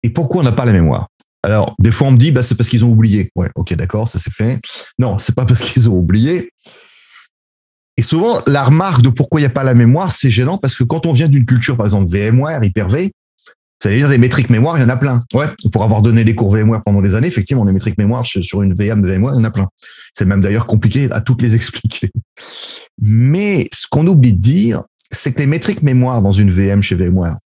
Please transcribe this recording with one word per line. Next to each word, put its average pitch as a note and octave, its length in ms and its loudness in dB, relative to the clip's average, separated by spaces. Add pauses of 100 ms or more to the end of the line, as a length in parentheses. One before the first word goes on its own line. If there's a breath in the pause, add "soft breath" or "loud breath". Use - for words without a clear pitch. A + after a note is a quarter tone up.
Et A#2 80 -2
pourquoi E3+ 300 -2
on - 20 0
n'a B2 80 2
pas B2 140 -2
la A#2 80 2
mémoire ? D#2+ 340 0 (360)
Alors, G#2 360 0
des A2 120 4
fois, C#3 160 0
on C3+ 40 4
me B2 60 6
dit, C#3+ 140 4
bah, B2 120 0
c'est A#2+ 120 -4
parce A2+ 140 -4
qu'ils A#2 160 2
ont A#2+ 60 2
oublié. G#2+ 440 2
Ouais, F2+ 200 -2
ok, - 180 -6
d'accord, F2 340 -4
ça - 120 -6
c'est - 140 -10
fait. A2+ 260 -4 (400 loud breath)
Non, B2 180 0
c'est - 160 -4
pas B2+ 120 -2
parce A#2 160 2
qu'ils A#2 280 2
ont F#2+ 80 2
oublié. A2 540 0 (1400 loud breath)
Et A#2+ 60 -2
souvent, F#3+ 460 0
la C#3 160 2
remarque D#3+ 400 2
de C3 60 6
pourquoi D3 300 -2
il D3 40 2
n'y C#3+ 40 0
a B2 40 -2
pas C#3 120 -4
la C3 120 2
mémoire, B2+ 400 2
c'est C3 160 0
gênant C3 260 -2
parce C3+ 180 -4
que - 80 -2
quand D3+ 220 -4
on E3 80 0
vient B2 160 2
d'une C#3 160 4
culture, A#2+ 320 -2
par G#2+ 80 -2
exemple, G2 240 0
V G2 120 -2
M A2 180 2
ware, D3 240 -4
Hyper-V, A2 480 -2 (680 soft breath)
vous - 60 -2
allez G2+ 100 2
dire, C#3+ 120 2
des C3+ 80 4
métriques B2 320 2
mémoire, C3+ 280 2
il C#3 40 2
y - 20 2
en A#2 60 2
a C3 80 -2
plein. B2 260 0 (100)
Ouais, C#3 120 0 (260)
pour G#2+ 120 0
avoir G#2+ 180 2
donné A2+ 220 4
les A2+ 100 2
cours G#2 180 0
V A2 100 2
M G#2+ 80 2
ware A2 140 -2
pendant G2+ 180 0
des F#2+ 120 0
années, A#2+ 140 0
effectivement, B2 360 -2
les G2+ 80 2
métriques F#2+ 260 -2
mémoire A#2 280 0
sur, F#2 180 -6
sur G2 200 -4
une G2 100 2
V G2+ 140 -2
M G#2 140 0
de F#2+ 60 2
V F#2+ 60 0
M F#2+ 100 0
ware, C#3 120 -2
il - 20 0
y A#2 40 2
en A2 40 2
a - 60 -2
plein. G2 160 -2 (480 loud breath)
C'est G2+ 100 -2
même G2 160 2
d'ailleurs G2+ 240 0
compliqué C3 460 0
à A2+ 100 -4
toutes A#2+ 220 -2
les A2+ 120 2
<laughs> - 0 -
expliquer. - 540 -6 (880 loud breath)
Mais C#3 720 0
ce - 160 -6
qu'on D#3 200 2
oublie C3+ 260 4
de F2+ 80 0
dire, F#3 420 0 (280)
c'est - 200 -6
que B2+ 80 -6
les C#3+ 80 0
métriques E3 360 -2
mémoire B2+ 380 2
dans G2 100 2
une G2 180 4
V F#2+ 180 0
M G2+ 140 2
chez F#2+ 140 -2
V F2+ 100 0
M F2+ 120 0
ware E2 280 -4